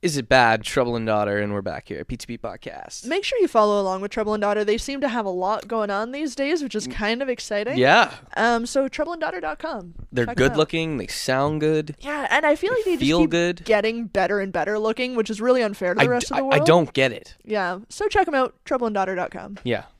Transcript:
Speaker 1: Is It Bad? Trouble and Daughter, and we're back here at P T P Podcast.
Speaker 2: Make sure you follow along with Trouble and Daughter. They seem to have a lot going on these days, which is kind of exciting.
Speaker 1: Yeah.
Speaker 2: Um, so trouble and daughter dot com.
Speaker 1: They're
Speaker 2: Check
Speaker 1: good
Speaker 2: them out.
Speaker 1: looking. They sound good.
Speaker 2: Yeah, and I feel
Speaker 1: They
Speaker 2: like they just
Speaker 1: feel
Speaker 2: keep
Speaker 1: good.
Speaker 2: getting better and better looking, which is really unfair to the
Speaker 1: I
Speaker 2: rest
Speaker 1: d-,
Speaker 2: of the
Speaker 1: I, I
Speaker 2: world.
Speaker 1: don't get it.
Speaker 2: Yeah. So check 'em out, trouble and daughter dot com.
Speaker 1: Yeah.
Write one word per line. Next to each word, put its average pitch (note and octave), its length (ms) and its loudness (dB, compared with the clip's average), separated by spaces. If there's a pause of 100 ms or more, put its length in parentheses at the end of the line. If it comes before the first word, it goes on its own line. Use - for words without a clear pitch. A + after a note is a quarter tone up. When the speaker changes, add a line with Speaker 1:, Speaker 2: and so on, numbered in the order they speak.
Speaker 1:
Is D#3+ 140 0
It B2+ 100 -4
Bad? A2+ 380 6
Trouble A#2+ 320 0
and A2+ 80 -2
Daughter, G#2 320 2
and G#2 160 -2
we're G2+ 80 -4
back F#2 260 -8
here D2 140 -8
at - 80 -10
P B2 80 -6
T - 80 -14
P A#2 120 -10
Podcast. - 720 -12
Speaker 2:
Make F4+ 160 -2
sure B4 160 -2
you F#4 80 4
follow G#3 340 4
along F#3+ 200 -2
with G3+ 100 -6
Trouble G#3+ 220 -2
and G#3+ 80 -2
Daughter. G#3 240 0
They G#3 120 2
seem C#4 220 -6
to C#4+ 80 0
have A3+ 180 -2
a G3 40 -4
lot F#3 400 -2
going A3 200 -2
on G#3 220 -4
these C#4+ 240 -6
days, D4 260 -2
which C4 140 -6
is G#3+ 120 -4
kind A3+ 340 -2
of C4+ 80 -4
exciting. G#3 480 -4
Speaker 1:
Yeah. D3 360 6 (220)
Speaker 2:
Um, A#3 300 2
so C4+ 240 0
trouble D#4 240 -4
and E4 80 -8
daughter F4 180 -4
dot D#4 200 -6
com. G#3+ 340 -8 (180)
Speaker 1:
They're B2 140 0
Speaker 2:
Check A#3 100 -6
Speaker 1:
good B2+ 120 4
Speaker 2:
them C#3+ 80 2
out. - 20 -2
Speaker 1:
looking. D#3 400 0
They F#2 100 -6
sound C#3+ 540 0
good. D#3 400 0
Speaker 2:
Yeah, D4 280 -6
and D4+ 160 2
I D4+ 120 4
feel F#4+ 140 -2
Speaker 1:
They B4+ 80 0
Speaker 2:
like G#4+ 60 -2
they F#4+ 100 0
just C4 100 -2
Speaker 1:
feel C#4+ 160 4
Speaker 2:
keep D#4+ 80 6
Speaker 1:
good. E3+ 340 0
Speaker 2:
getting A3 440 0
better G3 340 0
and G3 100 -6
better F#3 260 -2
looking, A3+ 380 -2
which A3 140 -2
is G#3 100 -4
really B3 240 2
unfair G3+ 300 -2
to G#3+ 60 -2
the - 60 8
Speaker 1:
I - 40 2
Speaker 2:
rest A#3+ 180 0
Speaker 1:
d-, - 60 -6
Speaker 2:
of - 60 0
the C4+ 40 0
Speaker 1:
I, C4+ 40 -2
I C4+ 100 4
Speaker 2:
world. D#4 100 4
Speaker 1:
don't E3 260 6
get C3 200 2
it. - 220 -16 (100)
Speaker 2:
Yeah. F#3+ 420 -2
So G#4 220 -4
check G4 180 2
'em D#4+ 80 -2
out, C4 200 0 (100)
trouble B3 220 -2
and G#3+ 60 -2
daughter F#3+ 220 0
dot F3+ 160 -4
com. G3 320 -12
Speaker 1:
Yeah. A2+ 220 -2 (140)